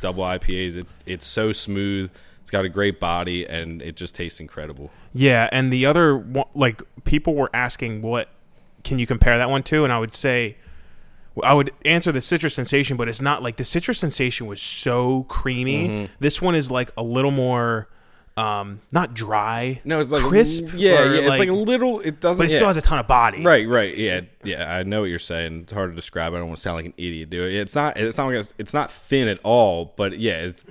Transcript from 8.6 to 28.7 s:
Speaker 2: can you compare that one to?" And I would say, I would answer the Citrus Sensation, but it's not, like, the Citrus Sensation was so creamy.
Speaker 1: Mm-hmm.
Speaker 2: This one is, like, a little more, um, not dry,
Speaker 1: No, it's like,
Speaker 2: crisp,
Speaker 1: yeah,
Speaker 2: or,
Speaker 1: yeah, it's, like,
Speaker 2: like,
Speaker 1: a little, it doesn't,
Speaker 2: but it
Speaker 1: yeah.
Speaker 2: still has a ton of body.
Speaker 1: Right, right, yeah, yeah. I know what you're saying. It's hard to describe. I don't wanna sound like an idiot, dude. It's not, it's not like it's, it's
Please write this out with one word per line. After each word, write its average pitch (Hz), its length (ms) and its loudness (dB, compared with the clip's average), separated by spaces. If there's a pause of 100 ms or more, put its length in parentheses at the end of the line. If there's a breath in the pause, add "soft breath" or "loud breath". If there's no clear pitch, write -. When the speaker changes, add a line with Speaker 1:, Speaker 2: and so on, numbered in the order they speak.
Speaker 2:
can 131 140 -2
you 120 80 0
compare 120 320 4
that 123 100 0
one 135 140 0
to?" 156 220 2
And 123 100 2
I 117 40 0
would 113 160 -6
say, 123 440 -2 (840 soft breath)
I 135 120 6
would 139 180 4 (140)
answer 170 260 2
the 131 80 0
Citrus 156 340 0
Sensation, 135 440 0
but 117 100 -2
it's 113 140 -6
not, 139 200 0
like, 120 140 -6
the 127 80 -4
Citrus 175 340 -2
Sensation 127 480 -2
was 101 140 -10
so 127 640 0
creamy. 131 640 -2
Speaker 1:
Mm-hmm. 104 320 -6
Speaker 2:
This 147 220 0
one 180 120 4
is, 139 160 0
like, 127 280 -2
a 113 40 -4
little 127 280 0
more, 120 580 0 (460 soft breath)
um, 104 460 -4 (120)
not 160 200 0
dry, 113 720 -2
Speaker 1:
No, 151 160 -2
it's 131 100 -2
like, 147 140 2
Speaker 2:
crisp, 175 400 4 (100)
Speaker 1:
yeah, 175 280 6
Speaker 2:
or, 135 100 4
Speaker 1:
yeah, 156 80 4
it's, - 80 2
like, - 120 4
Speaker 2:
like, 190 100 4
Speaker 1:
a - 20 2
little, 226 480 2
it 156 180 -6
doesn't, 175 240 2
Speaker 2:
but 165 60 4
it 156 40 2
Speaker 1:
yeah. 151 40 4
Speaker 2:
still - 120 6
has 147 100 2
a - 20 -2
ton 147 180 4
of 113 80 -2
body. 120 360 4
Speaker 1:
Right, 131 260 6
right, 104 260 2
yeah, 92 280 -2 (200)
yeah. 82 320 -6
I 92 100 -4
know 104 180 -2
what 95 80 -2
you're 85 80 -4
saying. 82 460 -8
It's - 100 -18
hard 95 160 -4
to 85 60 -12
describe. 82 360 -6
I 87 60 -4
don't 85 80 -6
wanna 82 100 -8
sound 85 200 -6
like 82 100 -8
an - 100 -16
idiot, 82 320 -10
dude. 87 240 -4
It's 101 220 -6
not, 147 240 -2
it's 110 180 -2
not 135 120 -2
like 127 80 -2
it's, 104 200 -8
it's 107 160 -10